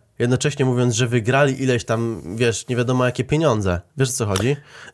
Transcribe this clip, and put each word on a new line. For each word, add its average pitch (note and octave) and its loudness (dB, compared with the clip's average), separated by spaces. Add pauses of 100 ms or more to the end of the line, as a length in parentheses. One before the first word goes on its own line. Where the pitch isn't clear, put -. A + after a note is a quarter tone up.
(180)
jednocześnie B2+ 0
mówiąc, B2 2
że A#2+ 0
wygrali B2 2
ileś B2+ 0
tam, A2+ -2 (140)
wiesz, A#2 0
nie B2 -2
wiadomo B2 0
jakie B2 0
pieniądze. G#2+ 2 (160)
Wiesz, C3+ 0
o - -6
co A2 -2
chodzi? G#2 0 (380)